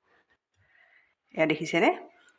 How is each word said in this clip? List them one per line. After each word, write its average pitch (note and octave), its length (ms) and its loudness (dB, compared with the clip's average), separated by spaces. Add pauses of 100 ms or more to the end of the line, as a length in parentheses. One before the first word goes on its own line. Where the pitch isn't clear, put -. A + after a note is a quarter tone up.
(1400)
এয়া D#3+ 120 2
দেখিছেনে, E3+ 420 0 (500)